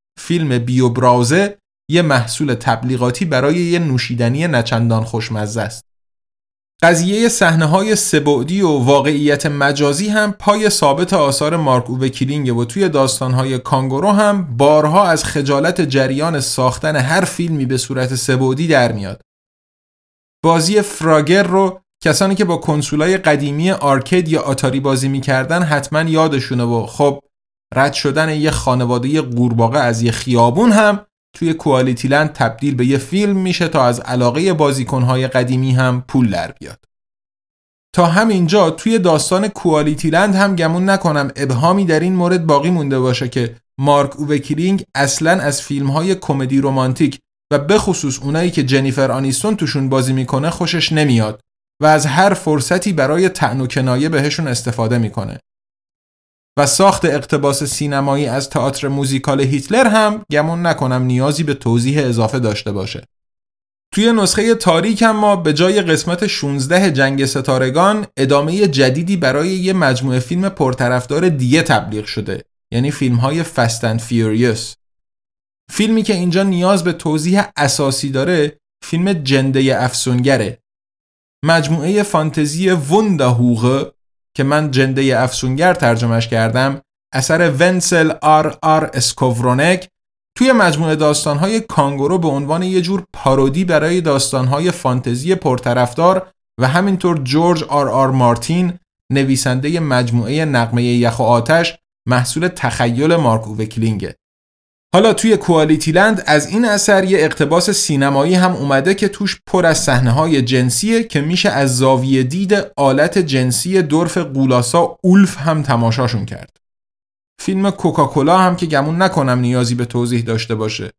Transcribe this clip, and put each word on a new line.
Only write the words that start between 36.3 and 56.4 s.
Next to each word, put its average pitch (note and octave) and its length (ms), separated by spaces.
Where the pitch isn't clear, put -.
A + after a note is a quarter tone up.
در E2 220
بیاد. - 320
تا F3 120
همینجا F#3 640
توی A3 280
داستان F3+ 500
کوالیتی D#3 600
لند F#3+ 240
هم G3 220
گمون E3+ 340
نکنم D3+ 460
ابهامی C#3+ 480
در D#3+ 160
این F3+ 140
مورد F3 320
باقی D3+ 240
مونده C#3+ 280
باشه B2+ 300
که A#2 280
مارک C#3 380
اووه D3 220
کلینگ E3+ 460
اصلاً C#3+ 380
از C#3+ 300
فیلم‌های C#3+ 520
کمدی C3+ 460
رمانتیک C3 580
و D3 60
به D#3+ 200
خصوص D#3 400
اونایی D#3+ 320
که D#3+ 120
جنیفر C3+ 480
آنیستون C3+ 460
توشون C3+ 320
بازی C3 240
می‌کنه C3 380
خوشش E3 420
نمیاد A#2+ 480
و D3+ 40
از D3+ 200
هر F#3 280
فرصتی F3 580
برای D#3 360
طعن C3+ 320
و C3 60
کنایه C3 420
بهشون D3 400
استفاده A#2+ 500
می‌کنه. G#2+ 400